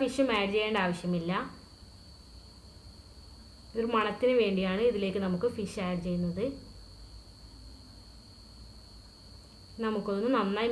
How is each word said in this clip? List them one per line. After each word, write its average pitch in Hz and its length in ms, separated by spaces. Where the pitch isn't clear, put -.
ഫിഷും 269 260
ആഡ് 196 160
ചെയ്യേണ്ട 214 300
ആവശ്യമില്ല. 175 460
ഒരു 226 180
മണത്തിന് 214 460
വേണ്ടിയാണ് 190 480
ഇതിലേക്ക് 196 360
നമുക്ക് 185 220
ഫിഷ് 202 300
ആഡ് 180 180
ചെയ്യുന്നത്. 175 400
നമുക്കൊന്ന് 208 500
നന്നായി 214 360